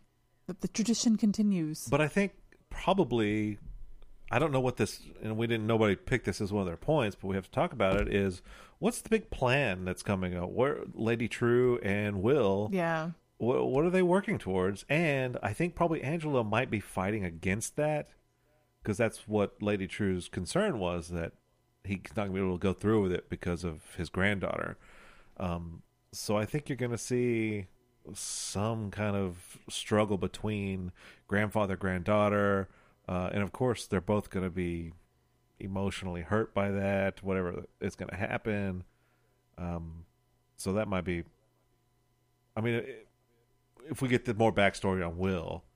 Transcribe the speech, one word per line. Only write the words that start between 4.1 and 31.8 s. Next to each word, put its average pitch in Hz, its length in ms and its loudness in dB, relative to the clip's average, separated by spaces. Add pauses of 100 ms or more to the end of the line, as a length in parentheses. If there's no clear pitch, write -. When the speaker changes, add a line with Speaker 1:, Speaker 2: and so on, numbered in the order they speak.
Speaker 2:
I 110 80 4
don't 151 120 2
know 131 100 2
what 127 160 0
this, - 240 0 (200)
and 110 160 -4
we 113 100 0
didn't, 113 200 0
nobody 110 280 6
picked - 300 0
this 104 160 -2
as 98 100 -2
one 104 100 2
of 92 60 -2
their 82 100 -4
points, 135 380 0
but - 120 -10
we 95 80 0
have 95 100 -2
to - 60 -20
talk - 220 0
about 98 260 2
it, 104 140 -2
is 98 280 2 (380)
what's 233 220 0
the - 80 -16
big 220 200 0
plan 120 560 0
that's 90 160 -2
coming 92 340 0
up? 90 140 -4
Where 123 340 0 (100)
Lady 117 340 0
Trieu 123 560 4
and 101 400 0
Will, 107 480 4
Speaker 1:
Yeah. 165 400 -2 (260)
Speaker 2:
wha-, 127 260 2
what 127 220 2
are 180 60 2
they 185 100 4
working 185 380 4
towards? 95 500 0
And 139 540 2
I 104 100 0
think 170 220 -2
probably 170 260 0
Angelo 151 420 0
might 113 280 0
be 107 80 0
fighting 101 460 -2
against 90 500 -2
that, 151 340 -2 (760)
'cause 104 140 0
that's 110 300 0
what 104 340 2
Lady 104 260 2
Trieu's 92 420 0
concern 156 500 0
was, 87 300 -2
that 85 240 -6 (500)
he's 98 180 -4 (140)
not 110 120 0
gonna 95 60 -4
be 95 60 0
able 92 180 0
to 82 40 -10
go 95 120 2
through 104 300 2
with 92 80 2
it - 180 -4
because 87 340 -4
of 82 320 -8
his 85 140 -6
granddaughter. 90 680 -2 (600)
Um, 85 460 -6 (280)
so - 260 -2
I 107 80 0
think 147 240 -4
you're 143 60 -4
gonna 120 220 -2
see 113 720 0 (460)
some 107 760 -4
kind 101 240 -2
of 92 440 -6 (100)
struggle 104 480 2
between 95 720 -4 (360)
grandfather, 101 500 2
granddaughter, 101 920 4 (400)